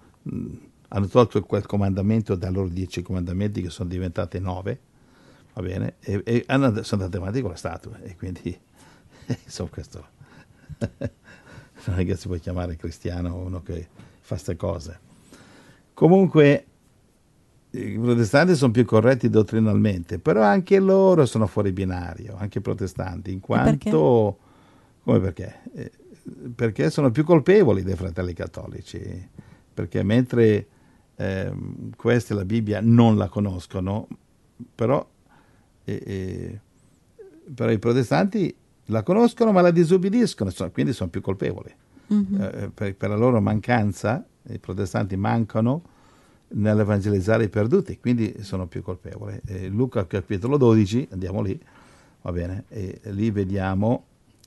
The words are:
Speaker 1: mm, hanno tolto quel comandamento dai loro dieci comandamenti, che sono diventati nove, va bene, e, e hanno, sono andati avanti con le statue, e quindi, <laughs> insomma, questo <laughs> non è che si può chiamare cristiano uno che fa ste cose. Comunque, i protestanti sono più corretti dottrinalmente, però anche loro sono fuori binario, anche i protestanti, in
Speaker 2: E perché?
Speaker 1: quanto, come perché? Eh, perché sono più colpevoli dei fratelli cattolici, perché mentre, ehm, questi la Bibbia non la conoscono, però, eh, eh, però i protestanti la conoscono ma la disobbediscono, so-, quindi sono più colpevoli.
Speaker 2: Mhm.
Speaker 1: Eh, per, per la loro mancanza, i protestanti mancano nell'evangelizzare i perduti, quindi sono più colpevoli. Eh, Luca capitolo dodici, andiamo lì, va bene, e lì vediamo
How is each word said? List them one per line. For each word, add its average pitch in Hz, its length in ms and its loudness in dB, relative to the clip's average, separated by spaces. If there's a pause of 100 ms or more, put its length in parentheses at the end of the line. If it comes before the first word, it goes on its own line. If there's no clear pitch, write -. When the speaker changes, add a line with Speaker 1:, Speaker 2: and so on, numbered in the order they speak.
(320)
Speaker 1:
mm, - 220 -8 (340)
hanno 101 200 -2
tolto 117 340 4
quel 101 240 -4
comandamento 101 680 -2
dai 92 180 -4
loro 95 160 -2
dieci 90 340 -8
comandamenti, 92 580 -6
che 87 100 -6
sono 90 200 -8
diventati 90 500 -6
nove, 95 400 -8 (720)
va - 80 -12
bene, 95 400 -6
e, 104 240 -4
e 117 220 0
hanno, 131 360 0
sono 98 200 -4
andati 92 180 -6
avanti 101 220 -4
con 101 80 -6
le 85 60 -12
statue, - 480 -12
e 92 120 -18
quindi, - 420 -10 (680)
<laughs> - 180 -8
insomma, - 240 -10
questo - 460 -18 (640)
<laughs> - 0 - (1080)
non 90 120 -4
è 92 60 0
che 92 120 -2
si - 120 -10
può 92 80 -6
chiamare 87 400 -6
cristiano 87 600 -8
uno 90 260 -10
che 85 260 -10 (320)
fa - 160 -8
ste 90 200 -8
cose. 82 420 -8 (960)
Comunque, 160 720 6 (1040)
i 104 280 -8
protestanti 120 560 4
sono 127 180 4
più 117 120 4
corretti 120 460 4
dottrinalmente, 104 880 2
però 214 240 2
anche 196 360 4
loro 190 480 6
sono 110 200 0
fuori 98 260 0
binario, 92 640 -6
anche 104 220 -8
i 95 40 -4
protestanti, 92 720 -6
in 92 60 -8
Speaker 2:
E - 80 -12
perché? 139 440 2
Speaker 1:
quanto, 123 480 4 (640)
come 117 180 2
perché? 92 400 -6 (140)
Eh, - 180 -14 (600)
perché 120 360 -2
sono - 200 2
più 147 140 0
colpevoli 156 580 4
dei 92 140 -4
fratelli 90 380 -6
cattolici, 90 960 -12 (440)
perché 135 300 -4
mentre, 110 640 4 (500)
ehm, 95 800 -8
questi 117 380 0
la 101 100 -2
Bibbia 104 380 -2
non 117 340 8
la 98 120 2
conoscono, 98 760 -4 (680)
però, 123 320 -2 (800)
eh, - 200 -8
eh, 92 560 -8 (920)
però 117 160 0
i 110 80 2
protestanti 143 760 0 (360)
la 110 120 0
conoscono 226 500 2
ma 185 80 4
la 175 100 6
disobbediscono, 180 800 2
so-, 87 200 -6
quindi - 220 -2
sono 90 180 -6
più 104 100 -8
colpevoli. 98 520 -6 (360)
Speaker 2:
Mhm. 196 320 0
Speaker 1:
Eh, 104 320 -6
per, 98 220 -4
per - 140 -2
la 104 80 0
loro 120 240 4
mancanza, 107 840 0 (240)
i 107 100 -10
protestanti 101 580 -6
mancano 113 680 0 (640)
nell'evangelizzare 107 960 2
i 104 40 0
perduti, 110 500 0
quindi 113 460 -2
sono 92 240 -6
più 92 140 -10
colpevoli. 101 640 -12
Eh, 95 220 -8
Luca 110 380 -2
capitolo 104 500 -2
dodici, 113 540 4
andiamo 92 320 -6
lì, 101 180 -6 (600)
va - 80 -10
bene, 87 380 -6
e 98 380 -12
lì 104 260 -2
vediamo 98 720 -2 (420)